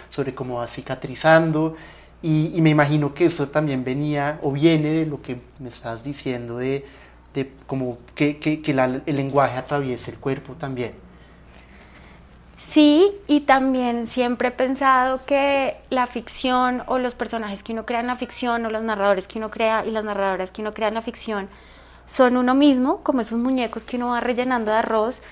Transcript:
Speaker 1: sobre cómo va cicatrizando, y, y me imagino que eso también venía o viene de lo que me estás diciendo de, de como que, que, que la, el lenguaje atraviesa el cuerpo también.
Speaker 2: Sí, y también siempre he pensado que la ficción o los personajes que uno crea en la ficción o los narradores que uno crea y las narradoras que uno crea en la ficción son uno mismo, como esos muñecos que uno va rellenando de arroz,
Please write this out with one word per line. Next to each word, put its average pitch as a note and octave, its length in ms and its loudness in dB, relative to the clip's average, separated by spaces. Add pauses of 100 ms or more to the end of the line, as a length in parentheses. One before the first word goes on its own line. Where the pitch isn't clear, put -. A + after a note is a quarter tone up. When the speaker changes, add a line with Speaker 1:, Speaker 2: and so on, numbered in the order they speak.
Speaker 1:
sobre C3 240 -4
cómo B2+ 220 -8
va A#2+ 120 -4
cicatrizando, D#3 1080 2 (460)
y, D#3 340 2
y E3 60 2
me D#3+ 100 8
imagino D3 420 2
que F3 120 2
eso D#3 240 0
también C#3+ 340 0
venía D3 580 -2
o C#3+ 100 -2
viene D3+ 400 4
de D#3+ 140 0
lo C#3+ 160 -6
que B2 180 -10 (200)
me B2+ 100 -14
estás A#2 340 -10
diciendo B2 540 -6
de, C3+ 280 -4 (480)
de C3+ 180 -4 (160)
como B2+ 300 -4 (180)
que, D3 240 0
que, D#3 220 -2
que D3+ 120 -2
la, C3 120 4 (200)
el D3+ 100 -2
lenguaje C3+ 420 0
atraviesa B2+ 540 -4
el - 60 -16
cuerpo C3+ 360 -6
también. B2 400 -6 (1800)
Speaker 2:
Sí, D4+ 400 6 (160)
y D4 140 4
también B3+ 680 2
siempre B3 420 0
he - 20 -2
pensado C4 760 2
que C#4 520 0 (120)
la B3+ 180 0
ficción B3+ 800 -2
o B3+ 100 0
los B3 160 -2
personajes G#3+ 500 -8
que - 100 -10
uno A3 120 -8
crea A#3+ 160 -2
en A#3+ 60 -4
la B3 80 -2
ficción A#3+ 500 -4
o A3 40 -4
los A3 120 -4
narradores G3+ 460 0
que - 100 -12
uno A3 120 -6
crea A3 360 0
y A3+ 60 -4
las A3 120 -2
narradoras G3 480 -2
que - 100 -12
uno G#3+ 120 -6
crea A3 160 -2
en G#3+ 60 -2
la A3+ 60 -4
ficción G#3+ 460 -8 (600)
son B3 300 4
uno B3 160 2
mismo, C#4 480 4
como C4+ 200 0
esos A3+ 180 -4
muñecos A#3+ 460 -2
que - 120 -8
uno A#3+ 120 -4
va A#3+ 100 -2
rellenando A#3+ 520 0
de A3 60 4
arroz, A3+ 440 0 (100)